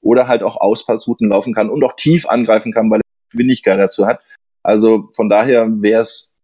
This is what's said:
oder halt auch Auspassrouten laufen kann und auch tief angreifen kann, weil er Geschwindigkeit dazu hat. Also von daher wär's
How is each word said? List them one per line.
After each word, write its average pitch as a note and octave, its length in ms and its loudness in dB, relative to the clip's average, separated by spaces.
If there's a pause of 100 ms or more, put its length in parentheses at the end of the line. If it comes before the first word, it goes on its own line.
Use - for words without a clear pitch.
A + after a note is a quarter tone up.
oder B2 280 2
halt A2+ 140 0
auch G#2 140 -4
Auspassrouten A2+ 720 -2
laufen G2+ 240 -2
kann G#2+ 160 -2
und C3+ 160 -2
auch B2 100 -4
tief D#3+ 320 0
angreifen A2+ 460 0
kann, A2 180 0
weil G#2+ 100 2
er - 300 -12
Geschwindigkeit A#2 480 0
dazu G2 280 0
hat. B2 140 -2 (420)
Also A2 520 2
von A2 140 -2
daher A2+ 400 2 (140)
wär's A2+ 600 -2